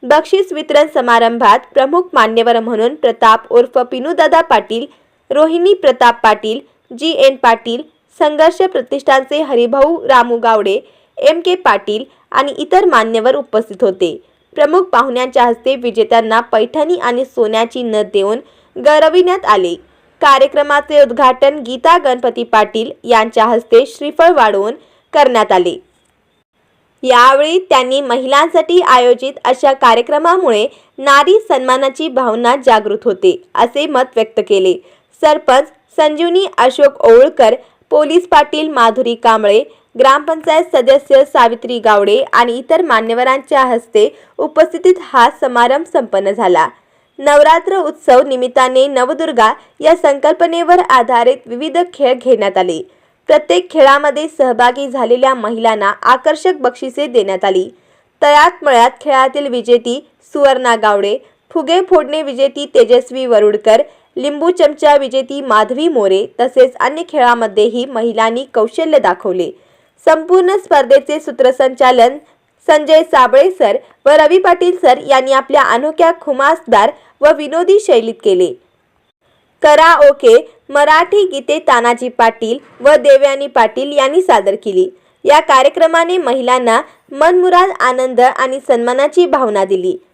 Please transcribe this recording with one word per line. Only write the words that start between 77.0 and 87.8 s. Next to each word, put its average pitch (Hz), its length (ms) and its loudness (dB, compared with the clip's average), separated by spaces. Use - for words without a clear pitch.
व 269 40 0
विनोदी 330 420 0
शैलीत 233 340 0
केले. 180 300 0
कराओके 294 720 4
मराठी 311 580 2
गीते 294 320 -4
तानाजी 240 500 -2
पाटील 226 480 -2
व 277 160 4
देवयानी 277 520 2
पाटील 262 440 -2
यांनी 285 300 -2
सादर 220 420 -2
केली. 185 260 -2
या 294 160 2
कार्यक्रमाने 320 800 0
महिलांना 254 640 -2
मनमुराद 359 580 2